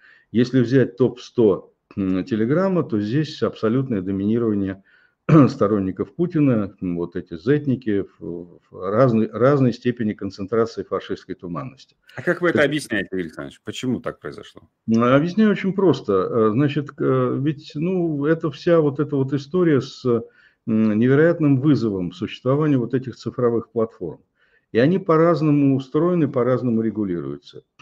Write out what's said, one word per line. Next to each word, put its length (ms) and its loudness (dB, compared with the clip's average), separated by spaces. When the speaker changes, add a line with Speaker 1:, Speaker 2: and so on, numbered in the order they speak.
Speaker 1:
Если 300 2
взять 360 2
топ 220 2
сто, 540 0
м, 280 -2
Телеграма, 600 0
то 160 -2
здесь 420 -4
абсолютное 600 -2
доминирование 800 -2
<clears throat> 200 8
сторонников 680 -2
Путина, 640 0
м, 160 -4
вот 180 -6
эти 220 -10
зетники 640 -2
в, 400 -14
в 220 -8
разной, 400 4
разной 420 2
степени 400 -4
концентрации 680 -4
фашистской 520 -8
туманности. 600 -12
Speaker 2:
А 80 -16
как 180 -2
вы 100 0
это 100 0
Speaker 1:
Так 60 4
Speaker 2:
объясняете, 460 -4
Игорь 100 -4
Александрович? 420 -12
Почему 360 -6
так 200 -10
произошло? 480 -16
Speaker 1:
Ну, 160 4
объясняю 360 2
очень 240 -2
просто. 380 2
Э, 220 2
значит, 460 0
э, 420 0
ведь, 340 -6
ну, 520 -2
это 240 0
вся 300 2
вот 200 0
эта 160 -2
вот 160 -2
история 480 0
с, 260 -10
м, 920 -2
невероятным 640 4
вызовом 520 0
существования 640 -2
вот 160 -4
этих 220 -4
цифровых 540 -2
платформ. 500 -6
И 60 0
они 200 4
по-разному 800 2
устроены, 520 -2
по-разному 540 0
регулируются. 800 -6